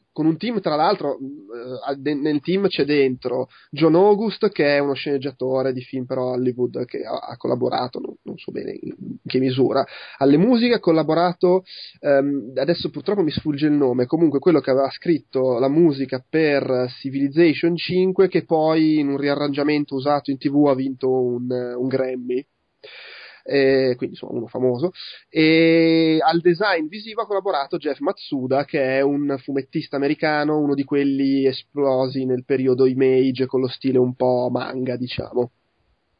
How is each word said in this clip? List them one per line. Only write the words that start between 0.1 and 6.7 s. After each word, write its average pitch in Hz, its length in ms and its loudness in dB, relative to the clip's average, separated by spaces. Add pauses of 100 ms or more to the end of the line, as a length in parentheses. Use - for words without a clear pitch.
con 151 140 -4
un 160 120 2
team, 220 220 -4
tra 165 160 -2
l'altro, 151 440 0
eh, 127 800 -10
de-, 143 180 -2
nel 147 260 -2
team 190 260 0
c'è 156 160 -2
dentro 131 640 0 (220)
John 156 240 2
August, 208 560 4
che 143 260 2
è 143 40 2
uno 143 140 0
sceneggiatore 131 760 -2
di 127 100 -8
film 127 240 -8
per 131 120 -6
Hollywood 123 680 -2